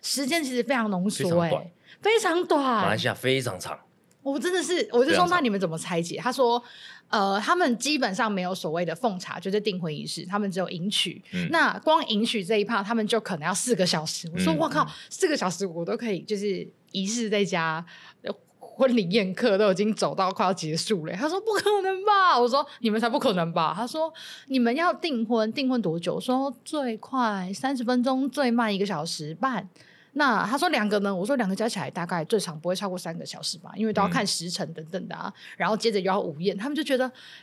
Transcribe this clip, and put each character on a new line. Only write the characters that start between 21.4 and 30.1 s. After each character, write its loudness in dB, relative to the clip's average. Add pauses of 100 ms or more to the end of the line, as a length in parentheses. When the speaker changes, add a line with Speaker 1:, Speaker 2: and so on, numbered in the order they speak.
Speaker 1:
：“不 -2
可 2
能 -2
吧？” 6
我 4
说 2 (180)
：“你 2
们 2
才 2
不 0
可 2
能 0
吧？” 2
他 -4
说 -4 (340)
：“你 2
们 4
要 2
订 -2
婚， 2
订 0
婚 0
多 -2
久？” -2
我 -4
说 0 (120)
：“最 -4
快 -2
三 -2
十 -4
分 2
钟， 0
最 0
慢 2
一 0
个 0
小 -4
时 -8
半。” -2 (460)